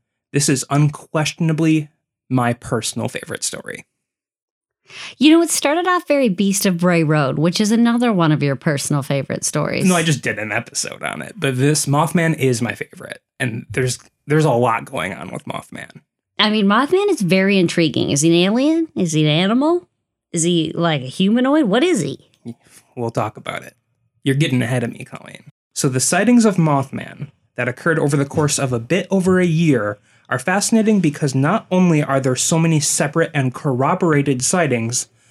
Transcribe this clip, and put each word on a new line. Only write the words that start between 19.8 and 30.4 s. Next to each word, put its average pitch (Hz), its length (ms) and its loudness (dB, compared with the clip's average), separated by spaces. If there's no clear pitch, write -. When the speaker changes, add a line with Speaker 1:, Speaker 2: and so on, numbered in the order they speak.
Speaker 2:
Is 160 120 -4
he, 170 300 0
like, 160 280 -2
a 127 40 -10
humanoid? 254 600 0
What 220 180 2
is 330 180 0
he? - 280 -8
Speaker 1:
We'll 117 160 -6
talk 110 260 -4
about - 260 -10
it. - 120 -20
You're 135 120 2
getting 131 260 0
ahead 120 220 -2
of 117 80 -6
me, - 140 -16
Colleen. - 460 -20
So - 140 -2
the 127 120 0
sightings 214 460 4
of 196 120 4
Mothman 147 760 -2
that 123 140 -2
occurred 160 300 0
over 143 180 2
the 139 80 2
course 147 340 0
of 127 140 -2
a 117 60 0
bit 170 300 -2
over 185 300 2
a 180 60 2
year 147 540 2
are 127 100 -2
fascinating 208 600 2